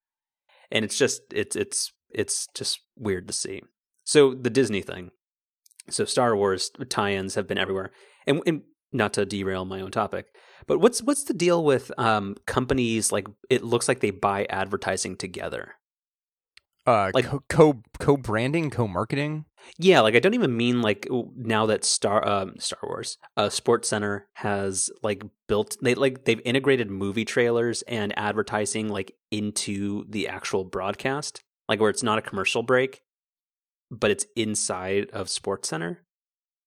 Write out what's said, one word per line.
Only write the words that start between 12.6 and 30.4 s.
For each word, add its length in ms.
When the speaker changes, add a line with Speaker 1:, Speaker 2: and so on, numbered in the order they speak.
Speaker 1:
like, 160
it 140
looks 240
like 140
they 100
buy 360
advertising 720
together? 600
Speaker 2:
Uh, 300
Speaker 1:
Like 120
Speaker 2:
co-, 220
co-, 340
co-branding, 720
co-marketing? 720
Speaker 1:
Yeah, 220
like, 160
I 20
don't 160
even 220
mean, 260
like, 200
w-, 340
now 300
that 180
Star, 420
um, 320
Star 240
Wars, 340
uh, 100
SportsCenter 760
has, 560
like, 180
built, 340
they, 140
like, 300
they've 200
integrated 460
movie 340
trailers 580
and 360
advertising, 680
like, 260
into 800
the 180
actual 380